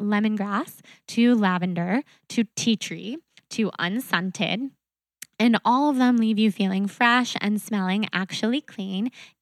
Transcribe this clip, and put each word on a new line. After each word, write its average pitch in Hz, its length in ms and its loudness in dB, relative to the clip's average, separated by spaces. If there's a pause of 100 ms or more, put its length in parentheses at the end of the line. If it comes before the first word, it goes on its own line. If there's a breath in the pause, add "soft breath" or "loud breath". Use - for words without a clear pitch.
lemongrass 208 800 -2 (280 soft breath)
to 240 260 4
lavender 185 680 0 (280 soft breath)
to 233 140 0 (120)
tea 226 200 0
tree 185 420 -10 (320)
to 220 280 -2
unscented. 190 920 -4 (680)
And 226 240 6
all 269 240 4
of 269 100 2
them 247 180 4
leave 220 200 2
you 220 140 4
feeling 196 380 0
fresh 240 520 2
and 208 220 -2
smelling 196 500 -2
actually 214 480 -2
clean. 196 520 -6 (300 loud breath)